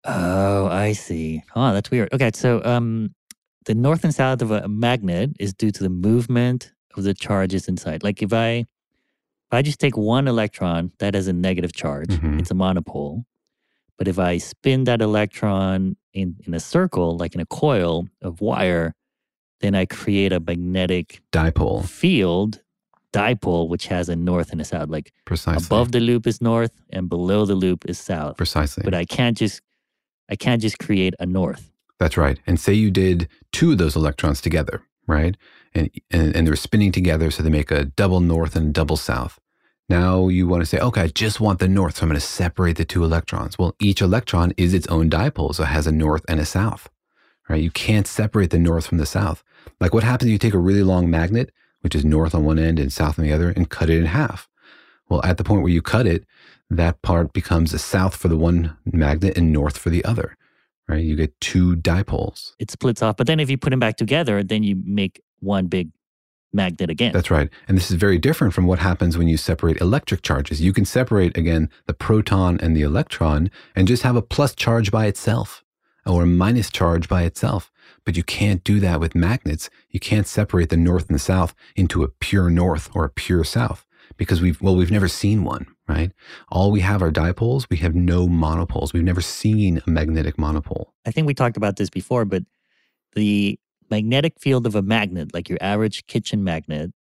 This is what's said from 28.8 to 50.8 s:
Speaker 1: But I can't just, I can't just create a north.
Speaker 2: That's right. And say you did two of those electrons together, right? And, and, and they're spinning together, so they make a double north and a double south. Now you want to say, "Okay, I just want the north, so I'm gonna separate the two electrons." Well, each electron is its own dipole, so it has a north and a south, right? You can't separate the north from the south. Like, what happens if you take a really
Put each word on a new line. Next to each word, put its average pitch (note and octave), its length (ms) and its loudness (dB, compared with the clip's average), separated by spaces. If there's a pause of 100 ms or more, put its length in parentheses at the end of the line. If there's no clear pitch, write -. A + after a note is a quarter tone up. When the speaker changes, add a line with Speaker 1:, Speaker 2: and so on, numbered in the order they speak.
Speaker 1:
But F#2+ 100 -2
I F2 100 -2
can't A#2+ 320 -2
just, - 260 -4 (680)
I G2 60 -6
can't A#2+ 240 0
just G#2+ 180 -2
create F#2 400 0
a F2 80 -6
north. F#2 440 -4 (280)
Speaker 2:
That's - 180 0
right. C#2 300 2
And F2 140 0
say G2+ 140 2
you G#2+ 160 4
did F#2 380 2 (220)
two E3 220 2
of A2 60 2
those D#2+ 180 2
electrons D2 440 0
together, - 420 -2 (240)
right? D#2+ 300 0 (380)
And, D#2+ 160 -2 (200)
and, D#2+ 260 2
and D#2+ 100 2
they're D2+ 100 2
spinning G2+ 360 2
together, D#2+ 380 2
so D#2 120 -6
they D#2 80 2
make D2 200 0
a C#2+ 160 0
double F#2 340 2
north E2 340 0
and D#2 140 0
a D2 40 -2
double D#2 240 0
south. B1 420 -6 (500)
Now F#2 400 2
you F2+ 180 2
want F2 140 2
to E2 60 0
say, - 120 -2
"Okay, G#2+ 220 0
I F#2 80 2
just G#2+ 320 -4
want G2+ 200 2
the F#2+ 80 2
north, F#2 280 2
so - 60 -2
I'm E2+ 80 2
gonna D2 100 0
separate F2 560 -2
the F2+ 80 -2
two E2+ 200 0
electrons." - 540 -2
Well, F2 220 0
each G2+ 220 2
electron F2+ 560 2
is F2+ 160 4
its F2 140 0
own D#2+ 200 2
dipole, D#2+ 460 0
so D#2 80 -4
it D2+ 80 0
has D2+ 160 0
a D#2 60 2
north D#2 360 0
and D#2+ 100 0
a D2+ 60 0
south, - 460 -4 (580)
right? D#2 140 0
You E2 80 0
can't G#2+ 360 0
separate G#2+ 440 0
the E2+ 80 4
north E2 280 2
from F2 120 0
the D2+ 80 0
south. - 360 -2 (380)
Like, F2+ 140 2
what A2+ 100 4
happens B2 240 2
if A2 40 4
you G2+ 60 2
take A2+ 160 2
a F#2 40 4
really G2 240 4